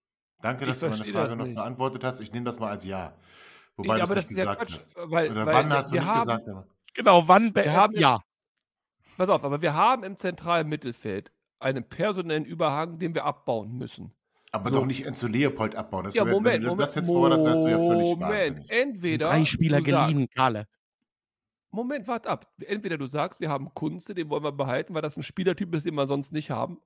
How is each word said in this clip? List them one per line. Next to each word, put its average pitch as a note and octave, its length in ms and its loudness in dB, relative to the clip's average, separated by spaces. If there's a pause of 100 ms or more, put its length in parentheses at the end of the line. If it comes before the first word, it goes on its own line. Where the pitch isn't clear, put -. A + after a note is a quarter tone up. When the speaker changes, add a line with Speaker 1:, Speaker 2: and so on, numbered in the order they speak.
(420)
Speaker 1:
Danke, B2+ 240 -2
Speaker 2:
Ich B2+ 60 0
Speaker 1:
dass B2 100 -4
du E3 60 -2
meine A2+ 100 -2
Speaker 2:
verstehe G#2 160 -6
Speaker 1:
Frage A2 160 0
Speaker 2:
das A#2 80 -6
Speaker 1:
noch A#2 80 -4
Speaker 2:
nicht. B2 100 -8
Speaker 1:
beantwortet B2 480 -4
hast. B2+ 160 -4
Ich G#2+ 120 -14
nehme A#2+ 140 -6
das A#2+ 140 -6
mal A2 100 -4
als G2 160 -8
Ja. F#2 300 -8 (600)
Wobei - 220 0
Speaker 2:
Ja, - 20 0
Speaker 1:
du F3 40 2
es F3+ 80 -2
Speaker 2:
aber G3+ 80 0
Speaker 1:
nicht E3+ 60 -4
Speaker 2:
das - 60 -14
ist G3 60 -6
ja F#3 60 0
Speaker 1:
gesagt G3+ 180 -2
Speaker 2:
Quatsch, F3+ 140 -8
Speaker 1:
hast. - 220 -16 (140)
Speaker 2:
weil, D#3+ 200 2
Speaker 1:
Oder A2 140 0
Speaker 2:
weil D#3 100 2
Speaker 1:
wann C#3 140 6
Speaker 2:
wir D3 80 4
Speaker 1:
hast C3+ 140 -2
du - 40 0
nicht E3 100 0
Speaker 2:
haben A3 140 2
Speaker 1:
gesagt, A#2 300 -2
aber F#2+ 180 -14 (260)
Speaker 3:
Genau, F3+ 340 8
wann G3+ 260 8
be-, G3+ 100 4
Speaker 2:
wir D3 100 2
haben G#3 220 4
Speaker 3:
ja. C#3 240 6 (960)
Speaker 2:
Pass F#3 120 0
auf, E3 140 4
aber C#3+ 180 -2
wir D#3+ 120 0
haben A3 300 2
im F#3+ 140 -12
zentralen E3+ 500 -2
Mittelfeld B2 640 -8 (280)
einen C3 280 -4
personellen E3+ 580 -4
Überhang, D#3+ 540 -4
den E3 160 -6
wir D#3 100 -4
abbauen A#2 520 -4
müssen. A#2+ 360 -12 (380)
Speaker 1:
Aber G#2+ 180 -4
Speaker 2:
So. C3+ 120 2
Speaker 1:
doch C3 40 0
nicht C3 200 -4
Enzo A#2+ 220 -6
Leopold A2+ 480 0
abbauen. G2+ 300 -6
Das G2+ 80 -6
Speaker 2:
Ja, - 120 2
Speaker 1:
wär, - 80 2
wenn G3 100 4
Speaker 2:
Moment, A3 200 2
Speaker 1:
du B2+ 120 -2
das - 20 -2
Speaker 2:
Moment, C#3+ 180 -2
Speaker 1:
jetzt E3+ 120 -2
forderst, E3+ 380 4
wärst D#3+ 180 4
du D#3+ 60 4
ja E3 100 4
völlig E3+ 300 4
Speaker 2:
Moment. F3 120 -2 (360)
Speaker 1:
wahnsinnig. C#3 120 -18
Speaker 2:
Entweder F3+ 600 0
Speaker 3:
Drei D#3 160 6
Spieler D3 360 2
Speaker 2:
du C3+ 80 0
sagst D#3 220 4
Speaker 3:
geliehen, C#3 240 0
Kalle. A#2 320 0 (1040)
Speaker 2:
Moment, B3 360 -6
wart A#3+ 200 -4
ab. - 240 -6 (120)
Entweder G3 360 -4
du C#3 80 -4
sagst, D3 320 -4
wir D#3+ 100 -4
haben C#3+ 240 -4
Kunze, E3 400 -6
den E3 160 -4
wollen D3 140 -2
wir D3 80 -2
behalten, C#3 420 -4
weil D#3 80 -4
das D3+ 160 -6
ein D3 60 -8
Spielertyp F3+ 500 -2
ist, D#3 140 -4
den D#3+ 80 -4
wir C#3+ 100 2
sonst C#3 260 -2
nicht D3+ 200 -6
haben. B2+ 340 -4